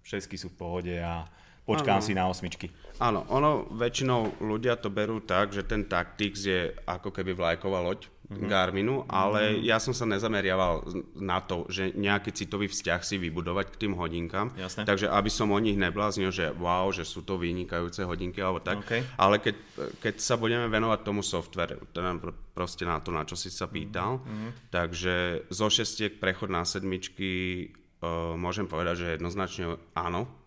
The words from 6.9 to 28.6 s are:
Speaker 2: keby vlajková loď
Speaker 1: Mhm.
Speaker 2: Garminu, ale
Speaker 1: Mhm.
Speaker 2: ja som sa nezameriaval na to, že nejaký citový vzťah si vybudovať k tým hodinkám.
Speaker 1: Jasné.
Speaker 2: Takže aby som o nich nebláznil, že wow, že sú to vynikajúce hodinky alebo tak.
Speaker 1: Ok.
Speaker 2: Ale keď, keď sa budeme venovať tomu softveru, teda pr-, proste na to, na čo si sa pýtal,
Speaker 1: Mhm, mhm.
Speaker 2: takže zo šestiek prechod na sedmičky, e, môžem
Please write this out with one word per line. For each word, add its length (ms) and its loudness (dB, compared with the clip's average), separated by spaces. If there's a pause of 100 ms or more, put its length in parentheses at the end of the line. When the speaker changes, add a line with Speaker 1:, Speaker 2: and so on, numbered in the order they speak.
Speaker 2:
keby 240 -4
vlajková 480 2
loď 240 -2 (260)
Speaker 1:
Mhm. 160 -4
Speaker 2:
Garminu, 480 4 (100)
ale 460 4
Speaker 1:
Mhm. 160 2
Speaker 2:
ja 80 6
som 160 2
sa 140 -2
nezameriaval 840 2 (300)
na 240 0
to, 260 -4
že 240 -2
nejaký 400 2
citový 400 -2
vzťah 300 0
si 180 -2
vybudovať 480 -2
k 100 -14
tým 160 0
hodinkám. 640 -2
Speaker 1:
Jasné. 320 -4
Speaker 2:
Takže 240 4
aby 160 4
som 240 2
o 80 6
nich 160 4
nebláznil, 560 2
že 180 0
wow, 400 2
že 140 -2
sú 240 -8
to 80 0
vynikajúce 680 -2
hodinky 380 -2
alebo 240 0
tak. 160 0
Speaker 1:
Ok. 240 -2 (120)
Speaker 2:
Ale 220 8
keď, 180 0 (440)
keď 160 -2
sa 240 2
budeme 260 2
venovať 360 2
tomu 180 0
softveru, 720 -2
teda 240 -2
pr-, 160 -6 (220)
proste 340 -4
na 160 0
to, 80 -4
na 160 -2
čo 80 -8
si 160 -6
sa 160 -4
pýtal, 560 -4
Speaker 1:
Mhm, 80 -10
mhm. 180 -6 (200)
Speaker 2:
takže 460 0 (340)
zo 180 2
šestiek 480 0
prechod 320 -2
na 160 0
sedmičky, 680 -2 (340)
e, 420 -12 (260)
môžem 300 -2